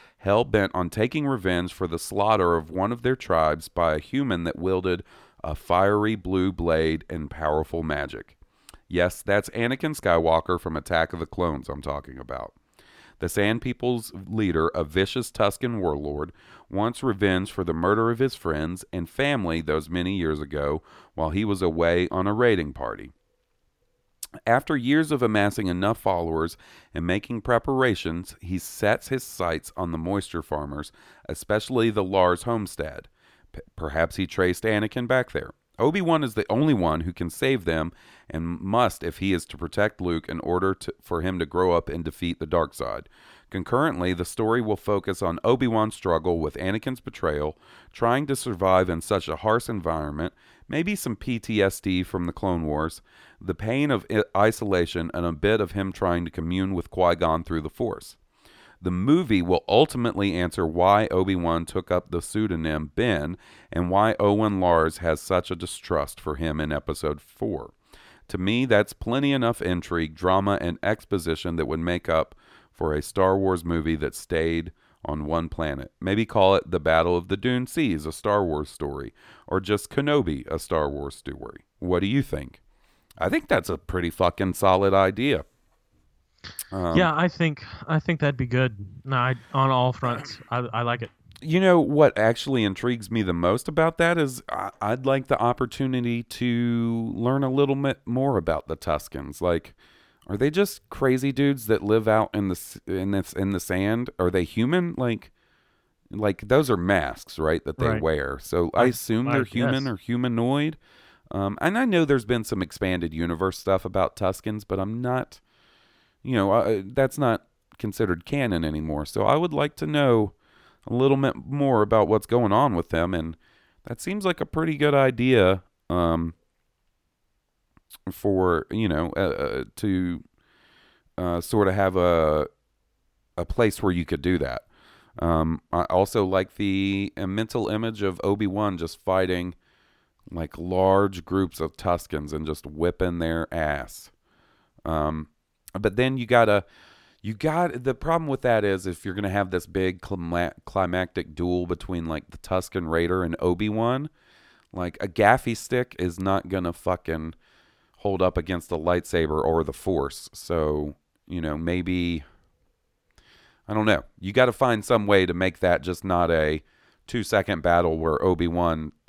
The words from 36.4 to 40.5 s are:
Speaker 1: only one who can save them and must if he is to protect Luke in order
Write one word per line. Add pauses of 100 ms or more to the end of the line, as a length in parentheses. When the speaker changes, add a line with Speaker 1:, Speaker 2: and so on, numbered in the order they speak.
Speaker 1:
only
one
who
can
save
them (360)
and
must
if
he
is
to
protect
Luke
in
order